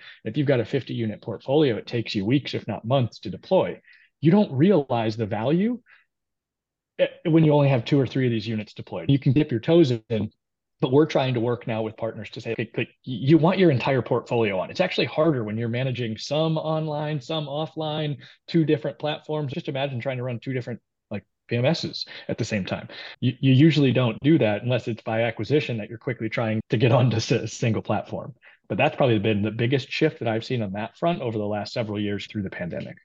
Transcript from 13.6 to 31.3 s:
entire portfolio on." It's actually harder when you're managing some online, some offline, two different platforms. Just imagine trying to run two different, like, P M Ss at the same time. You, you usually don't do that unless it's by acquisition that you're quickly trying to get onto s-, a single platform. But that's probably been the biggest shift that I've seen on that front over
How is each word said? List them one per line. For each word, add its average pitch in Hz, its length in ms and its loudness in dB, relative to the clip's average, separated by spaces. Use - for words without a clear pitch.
entire 131 320 2
portfolio 117 560 0
on." 87 100 -4
It's - 120 -2
actually 180 260 0
harder 151 360 0
when 107 140 -6
you're 117 100 -4
managing 120 480 -4
some 156 440 -2
online, 151 640 -4
some 156 260 -6
offline, 151 720 -6
two 160 180 4
different 147 340 0
platforms. 151 520 -6
Just - 160 -8
imagine 135 320 -4
trying 127 180 -6
to 120 60 -6
run 127 160 -6
two 135 140 -8
different, 120 260 -6
like, 104 140 -8
P 117 100 -2
M 120 80 2
Ss - 400 -2
at - 120 -4
the 113 60 -2
same 98 200 -4
time. - 220 -8
You, 123 200 0
you 135 140 6
usually 143 380 6
don't 117 320 0
do 151 160 6
that 107 240 0
unless 123 240 -2
it's 113 160 -8
by 113 200 -2
acquisition 120 540 -2
that 104 120 -10
you're 113 100 -14
quickly 123 280 -6
trying 110 320 -2
to 127 80 0
get 117 140 6
onto 117 260 4
s-, - 120 -2
a 113 180 2
single 110 360 -2
platform. - 500 -6
But 101 120 -6
that's 151 160 2
probably 120 240 4
been 104 240 0
the 107 80 -2
biggest 120 400 -2
shift 151 280 0
that 117 80 -4
I've 113 160 -2
seen 120 200 -4
on 98 80 -6
that 107 260 -10
front 170 240 -2
over 113 160 -4